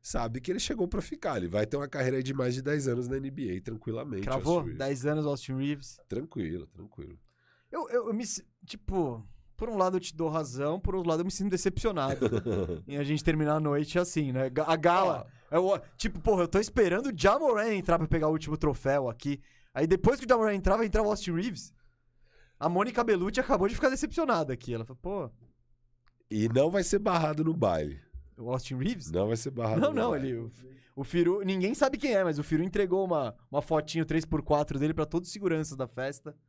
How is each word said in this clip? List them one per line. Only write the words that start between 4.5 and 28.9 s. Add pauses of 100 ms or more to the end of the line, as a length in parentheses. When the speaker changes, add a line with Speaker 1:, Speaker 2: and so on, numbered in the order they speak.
Speaker 1:
Austin
Reeves. (100)
Speaker 2:
Dez
anos,
Austin
Reeves. (100)
Speaker 1:
Tranquilo,
tranquilo. (540)
Speaker 2:
Eu,
eu,
eu
me
si-, (220)
tipo, (300)
por
um
lado
eu
te
dou
razão,
por
outro
lado
eu
me
sinto
decepcionado (340)
Speaker 1:
<laughs>
Speaker 2:
em
a
gente
terminar
a
noite
assim,
né?
Ga-,
a
gala, (260)
Speaker 1:
Ó.
Speaker 2:
é
o, (180)
tipo,
porra,
eu
tô
esperando
o
Ja
Morant
entrar
pra
pegar
o
último
troféu
aqui. (320)
Aí
depois
que
o
Ja
Morant
entrava,
entrava
o
Austin
Reeves. (840)
A
Mônica
Bellucci
acabou
de
ficar
decepcionada
aqui.
Ela
falou,
pô. (1000)
Speaker 1:
E
não
vai
ser
barrado
no
baile. (380)
Speaker 2:
O
Austin
Reeves?